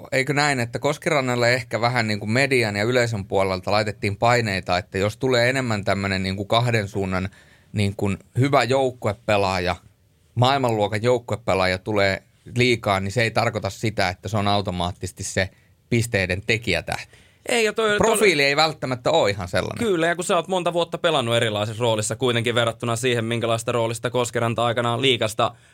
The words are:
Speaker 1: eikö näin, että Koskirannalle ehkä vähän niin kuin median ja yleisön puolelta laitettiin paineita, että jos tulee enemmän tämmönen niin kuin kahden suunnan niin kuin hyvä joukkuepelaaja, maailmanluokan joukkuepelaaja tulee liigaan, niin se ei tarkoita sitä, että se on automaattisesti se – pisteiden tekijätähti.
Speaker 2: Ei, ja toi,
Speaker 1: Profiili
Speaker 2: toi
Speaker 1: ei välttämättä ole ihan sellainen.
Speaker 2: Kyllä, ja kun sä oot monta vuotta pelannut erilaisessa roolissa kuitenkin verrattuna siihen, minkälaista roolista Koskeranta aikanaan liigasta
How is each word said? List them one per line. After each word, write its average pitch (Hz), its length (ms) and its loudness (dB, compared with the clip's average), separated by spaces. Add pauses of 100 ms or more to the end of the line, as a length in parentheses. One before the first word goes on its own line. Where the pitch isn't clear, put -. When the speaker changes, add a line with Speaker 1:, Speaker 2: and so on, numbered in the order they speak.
(120)
Speaker 1:
eikö 135 220 0
näin, 143 260 0
että 117 200 -4
Koskirannalle 131 720 0
ehkä 117 280 -4
vähän 120 260 0
niin 107 120 -2
kuin 107 120 -6
median 123 440 2
ja 101 80 0
yleisön 113 420 0
puolelta 95 460 0
laitettiin 104 460 -2
paineita, 110 600 2
että 92 200 -6
jos 104 200 0
tulee 123 320 2
enemmän 120 340 -2
tämmönen 98 400 0
niin 95 120 -4
kuin 98 120 -6
kahden 117 400 2
suunnan 95 420 -4 (440)
niin 101 220 0
kuin 98 220 -2 (220)
hyvä 139 240 4
joukkuepelaaja, 104 1120 0 (600)
maailmanluokan 113 680 2
joukkuepelaaja 98 760 0
tulee 98 460 0 (320)
liigaan, 113 480 2
niin 98 80 -4
se 120 120 0
ei 113 80 -2
tarkoita 110 380 -2
sitä, 98 400 -2
että - 180 -8
se 104 100 -4
on 101 100 0
automaattisesti 95 760 -2
se – 92 260 -2 (400)
pisteiden 98 580 0
tekijätähti. - 680 -4 (320)
Speaker 2:
Ei, 233 160 2
ja 208 80 0
toi, 214 240 0
Speaker 1:
Profiili 208 460 4
Speaker 2:
toi 139 60 4
Speaker 1:
ei 143 60 0
välttämättä 143 560 0
ole 139 180 4
ihan 95 180 -4
sellainen. 92 400 -2
Speaker 2:
Kyllä, 165 200 0
ja 170 80 0
kun 170 100 -8
sä 202 100 0
oot 165 120 0
monta 175 260 -2
vuotta 170 240 -2
pelannut 135 380 2
erilaisessa 110 480 0
roolissa 110 320 0
kuitenkin 117 400 0
verrattuna 117 400 0
siihen, 120 300 0
minkälaista 117 460 -2
roolista 117 380 -2
Koskeranta 117 560 -2
aikanaan 117 360 0
liigasta 113 540 0 (180)